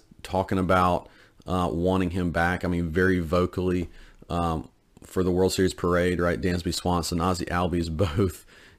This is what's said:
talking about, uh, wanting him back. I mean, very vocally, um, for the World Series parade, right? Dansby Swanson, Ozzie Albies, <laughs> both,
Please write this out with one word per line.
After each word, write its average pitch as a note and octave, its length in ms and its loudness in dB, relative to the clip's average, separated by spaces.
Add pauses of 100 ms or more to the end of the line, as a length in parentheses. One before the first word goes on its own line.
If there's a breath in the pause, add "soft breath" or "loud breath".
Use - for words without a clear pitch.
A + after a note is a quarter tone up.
(240)
talking F#2+ 340 -2
about, F2+ 500 2 (400 loud breath)
uh, F2+ 240 0
wanting F2+ 400 0
him F2+ 200 -2
back. E2+ 340 0
I - 20 -2
mean, F2 220 -2
very F#2 300 2
vocally, F2+ 680 0 (400 soft breath)
um, E2+ 400 -2 (340)
for - 200 -2
the F2+ 80 0
World F#2 220 2
Series F#2 200 2
parade, F2 460 2
right? F2 220 0
Dansby F2 320 -2
Swanson, F2 480 0
Ozzie F2 240 0
Albies, F2 440 -2
<laughs> D#2+ 60 -6
both, F2 500 0 (340 loud breath)